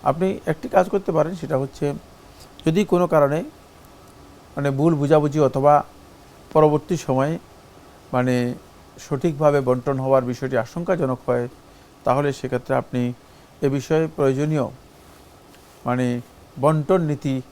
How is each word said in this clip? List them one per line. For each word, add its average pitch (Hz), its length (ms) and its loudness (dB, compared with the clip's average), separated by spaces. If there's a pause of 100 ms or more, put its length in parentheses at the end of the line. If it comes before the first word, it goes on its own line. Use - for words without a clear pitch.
আপনি 170 420 -2
একটি 190 240 -6
কাজ 190 200 2
করতে 190 220 -4
পারেন, 160 240 0
সেটা 160 220 -4
হচ্ছে 139 360 -4 (720)
যদি 170 200 2
কোনো 175 220 2
কারণে 156 360 2 (1120)
মানে 143 160 -2
ভুল 151 240 2
বুঝাবুঝি 147 440 2
অথবা 143 440 4 (720)
পরবর্তী 156 440 2
সময়ে 139 400 -2 (760)
মানে 123 400 0 (460)
সঠিকভাবে 147 640 0
বন্টন 127 380 0
হওয়ার 131 240 2
বিষয়টি 127 340 -4
আশঙ্কাজনক 135 680 -2
হয়, 123 200 -2 (560)
তাহলে 139 300 0
সেক্ষেত্রে 127 420 -4
আপনি 123 380 -4 (480)
এ 143 80 0
বিষয়ে 156 460 0
প্রয়োজনীয় 143 500 0 (1200)
মানে 123 360 -2 (380)
বন্টন 156 420 2
নীতি 143 400 -4 (100)